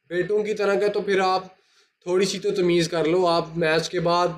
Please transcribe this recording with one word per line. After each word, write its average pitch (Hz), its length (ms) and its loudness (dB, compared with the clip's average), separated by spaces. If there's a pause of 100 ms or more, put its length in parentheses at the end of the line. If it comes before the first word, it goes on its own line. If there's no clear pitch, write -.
(100)
बेटों 180 340 0
की 214 100 -4
तरह 202 220 0
का। 208 120 2
तो 208 140 -2
फिर 190 200 0
आप 185 280 0 (560)
थोड़ी 185 200 2
सी 196 120 -4
तो 202 140 -2
तमीज़ 175 360 2
कर 160 180 -2
लो। 180 200 2
आप 165 300 0
मैच 165 320 0
के 180 140 -4
बाद 175 360 2